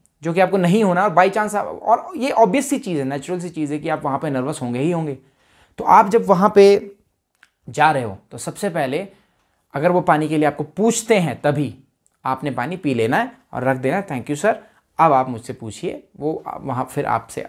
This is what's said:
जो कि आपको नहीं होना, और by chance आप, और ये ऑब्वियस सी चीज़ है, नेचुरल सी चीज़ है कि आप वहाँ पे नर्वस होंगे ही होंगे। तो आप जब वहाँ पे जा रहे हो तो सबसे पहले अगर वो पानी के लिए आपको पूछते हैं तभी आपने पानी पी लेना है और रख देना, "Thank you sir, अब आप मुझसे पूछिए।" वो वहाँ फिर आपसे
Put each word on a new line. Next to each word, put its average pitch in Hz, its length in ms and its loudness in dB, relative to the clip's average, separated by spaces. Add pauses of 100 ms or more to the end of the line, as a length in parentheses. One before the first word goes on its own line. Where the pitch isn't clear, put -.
(240)
जो 165 100 -4
कि 175 60 0
आपको 185 180 2
नहीं 185 260 4
होना, 185 200 2
और 196 120 0
by 185 140 6
chance 214 260 -2
आप, 202 120 -2
और - 500 0
ये 240 140 -2
ऑब्वियस 226 380 2
सी 277 100 -2
चीज़ 175 200 -4
है, 135 60 -2
नेचुरल 143 340 -6
सी 175 100 -8
चीज़ 151 240 -6
है 151 60 -6
कि 156 100 -6
आप 151 160 -4
वहाँ 139 140 -2
पे 160 100 -4
नर्वस 135 320 -4
होंगे 123 180 -4
ही 151 120 0
होंगे। 156 260 -4 (600)
तो - 40 -4
आप 196 260 6
जब 202 160 2
वहाँ 190 300 4
पे 202 360 6 (760)
जा 147 240 2
रहे 135 120 0
हो 98 140 -8 (140)
तो 127 60 -16
सबसे - 320 -8
पहले 160 380 -4 (640)
अगर 156 180 0
वो 180 100 2
पानी 156 260 2
के 156 100 -2
लिए 151 100 2
आपको 147 160 -2
पूछते 226 560 0
हैं 143 220 -4
तभी 143 320 -2 (520)
आपने 131 260 -4
पानी 127 260 -6
पी 147 160 -2
लेना 117 240 0
है 247 140 -2 (220)
और 123 100 -6
रख 135 140 0
देना, 143 260 -2
"Thank 135 260 -8
you 147 80 -4
sir, 208 160 0 (460)
अब 160 140 4
आप 131 160 2
मुझसे 120 240 -10
पूछिए।" 117 500 -10 (160)
वो 151 240 -6 (160)
वहाँ 127 260 -6
फिर 139 200 -6
आपसे - 440 -4